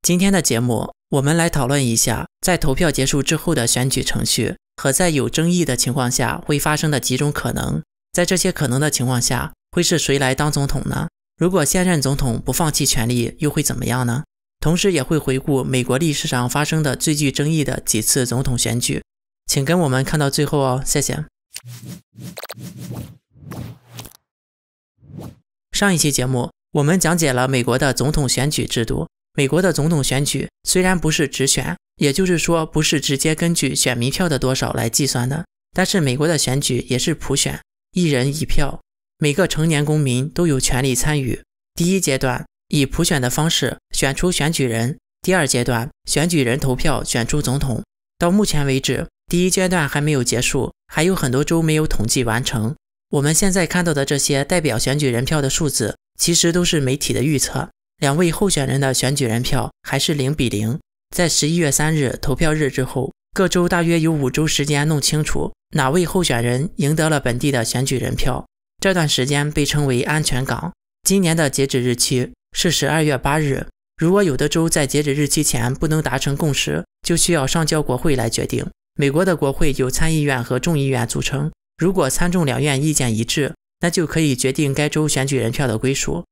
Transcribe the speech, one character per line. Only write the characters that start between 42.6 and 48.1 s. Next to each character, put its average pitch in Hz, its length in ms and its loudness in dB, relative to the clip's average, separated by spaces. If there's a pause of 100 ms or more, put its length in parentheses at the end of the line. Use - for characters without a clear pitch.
以 147 160 4
普 147 180 -2
选 165 180 2
的 123 100 0
方 151 180 0
式 - 300 -2 (120)
选 139 240 0
出 180 160 0
选 160 220 0
举 143 140 0
人， 117 320 -2 (240)
第 180 120 2
二 165 120 2
阶 123 180 0
段， 123 260 -2 (140)
选 147 240 0
举 160 160 2
人 120 160 2
投 131 160 0
票 139 260 2
选 - 240 -2
出 - 140 0
总 123 180 0
统。 131 240 -2 (360)